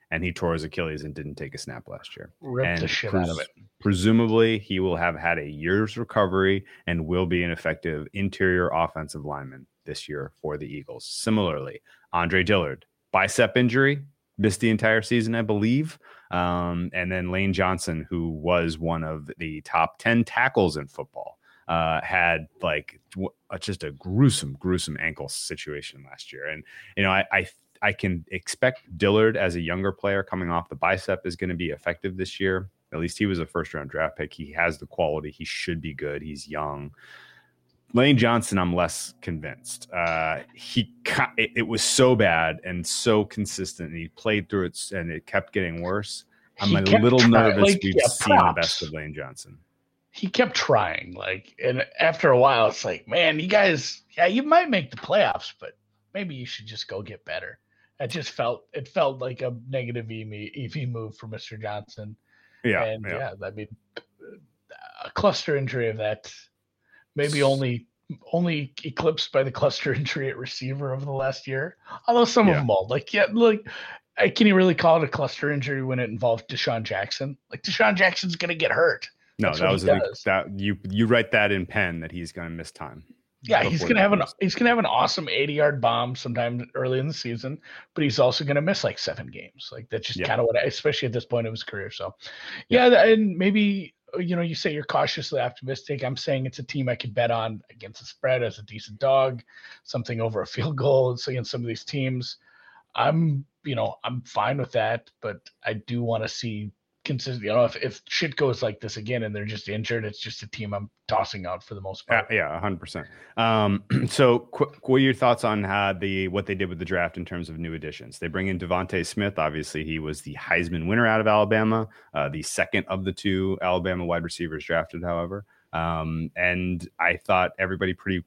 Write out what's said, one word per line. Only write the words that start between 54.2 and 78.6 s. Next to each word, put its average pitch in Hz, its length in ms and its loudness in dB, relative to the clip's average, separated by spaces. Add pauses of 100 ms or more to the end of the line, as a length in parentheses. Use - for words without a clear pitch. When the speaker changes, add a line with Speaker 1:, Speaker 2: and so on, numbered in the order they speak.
Speaker 2:
you 208 180 4
might 320 280 4
make 185 200 0
the - 60 -14
playoffs, - 640 0
but - 160 -14 (380)
maybe 185 200 -8
you 123 120 -10
should 110 200 -14
just 110 220 -12
go 98 140 -8
get 101 240 -16
better." - 320 -10 (420)
It 135 80 -4
just 139 220 -8
felt, - 420 -4
it 139 160 -10
felt 139 320 0
like 127 220 -6
a 123 120 -4 (140)
negative 120 420 -6
E 110 140 -10
V, 104 300 -12
E 135 120 -8
V 135 200 -6
move 113 300 -8
for 110 120 -16
Mister 107 300 -12
Johnson. 104 580 -10 (480)
Speaker 1:
Yeah, 95 200 2
Speaker 2:
And, 110 220 -4
Speaker 1:
yeah. 98 320 -6
Speaker 2:
yeah, 98 80 -10
I 95 40 -10
mean, 107 180 -12 (1400)
a - 60 -12
cluster 170 460 0
injury 127 320 -2
of 110 100 -4
that, 107 340 -6 (800)
maybe 147 240 0
Speaker 1:
S- 143 60 4
Speaker 2:
only, 135 420 0 (460)
only 165 420 0 (100)
eclipsed - 480 -2
by 135 100 4
the 135 80 -2
cluster - 440 0
<laughs> - 0 -
injury 135 340 -2
at - 80 -6
receiver 131 560 -6
over 135 120 -4
the 143 80 -6
last 135 340 -4
year. 135 300 -4 (300)
Although 240 180 6
some 233 240 6
of 165 60 8
Speaker 1:
Yeah. 143 60 2
Speaker 2:
them 127 100 2
all, 95 180 4
like, - 260 -2
yeah, 202 180 6
like, 220 340 6 (520)
I, 202 100 4
can 214 180 6
you 202 80 10
really 185 200 6
call 165 280 6
it - 20 2
a 139 40 0
cluster 143 420 -4
injury 139 320 -2
when 127 160 -2
it 120 120 -2
involved 113 400 0
Deshaun 123 320 -2
Jackson? 107 540 -6 (140)
Like, - 120 -12
Deshaun 214 320 2
Jackson's 180 420 2
gonna 170 180 -4
get 160 180 0